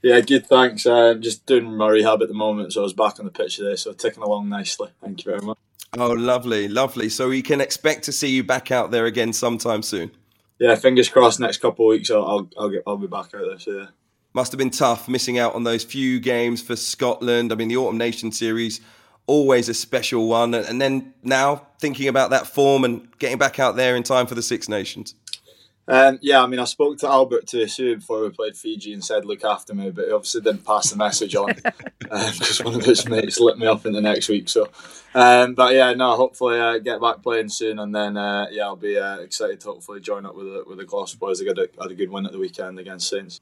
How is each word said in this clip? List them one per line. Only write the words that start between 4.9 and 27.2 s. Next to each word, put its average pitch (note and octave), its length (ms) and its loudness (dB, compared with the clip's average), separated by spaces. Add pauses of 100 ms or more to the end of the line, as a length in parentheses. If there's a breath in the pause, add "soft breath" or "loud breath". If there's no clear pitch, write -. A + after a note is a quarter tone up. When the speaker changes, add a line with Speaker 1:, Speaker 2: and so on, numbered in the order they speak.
Speaker 1:
Thank F#2+ 240 -14
you - 60 -6
very G2+ 120 -6
much. G#2+ 140 -10 (400)
Speaker 2:
Oh, A#2+ 140 0
lovely, A#2+ 560 -2
lovely. A#2+ 420 -2
So B2+ 200 -2
we C3 120 -2
can C#3 180 0
expect - 440 -2
to C#3+ 80 -6
see C#3 180 -4
you C3 140 0
back B2+ 260 -2
out A2+ 220 0
there A#2 160 0
again A2+ 260 -2
sometime A#2 480 -2
soon? F#2+ 300 -6 (480)
Speaker 1:
Yeah, A#2 160 8
fingers B2+ 340 6
crossed, A#2+ 300 6
next A#2 180 -2
couple A2+ 300 2
of - 20 8
weeks A2 220 2
I'll, G#2 120 2
I'll, G2 320 -2
I'll G#2 140 -4
get, G2 160 -6
I'll G2+ 120 -4
be G2 100 -8
back F#2+ 260 -10
out G2+ 140 -6
there, F#2+ 100 -8
so G#2 220 -10
yeah. G2 60 -16 (480)
Speaker 2:
Must B2 180 -2
have C#3 80 -8
been C3 100 0
tough A#2+ 400 0
missing B2 300 -2
out A#2 160 0
on A#2 80 -4
those A#2 200 -2
few C3 360 -2
games A#2+ 420 0
for A#2+ 140 -6
Scotland. A#2+ 760 -2
I A2 40 -2
mean, A2+ 140 -4
the A#2+ 80 0
Autumn A2+ 200 0
Nation A#2 340 -4
Series, A2+ 500 -4 (440 soft breath)
always C3+ 440 4
a A#2 40 -4
special A#2 540 -2
one. A#2 260 2
And A#2 260 -4
then C3+ 440 -2
now, C3+ 420 0 (140)
thinking C#3 300 -2
about C3 200 2
that C3 160 2
form C#3 380 4
and A#2+ 240 -2 (100)
getting B2+ 220 -4
back C#3 180 0
out B2+ 180 2
there B2+ 200 2
in A#2+ 80 -2
time B2+ 240 2
for B2 80 -8
the A2+ 80 -6
Six - 260 -4
Nations. G2+ 460 -8 (720 loud breath)
Speaker 1:
Um, C3 340 6
yeah, C#3 200 6
I B2+ 60 4
mean, B2 120 -4
I B2 40 -2
spoke D3 360 -2
to D3 80 -4
Albert C3 380 2